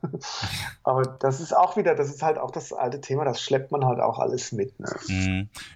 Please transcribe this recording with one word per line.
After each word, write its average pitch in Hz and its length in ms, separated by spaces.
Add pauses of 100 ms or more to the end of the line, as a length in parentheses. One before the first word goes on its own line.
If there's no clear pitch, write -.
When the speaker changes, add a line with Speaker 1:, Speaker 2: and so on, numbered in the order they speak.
(400)
Speaker 1:
<laughs> - 440
Aber 131 200
das 135 380
ist 160 100
auch 180 260
wieder, 170 180
das 143 140
ist 143 120
halt 156 160
auch 127 140
das 156 220
alte 131 280
Thema, 139 240
das 123 160
schleppt 135 300
man 143 140
halt 123 140
auch 113 200
alles - 320
mit, 101 280
ne? - 80 (200)
Speaker 2:
Mhm. 95 420 (260)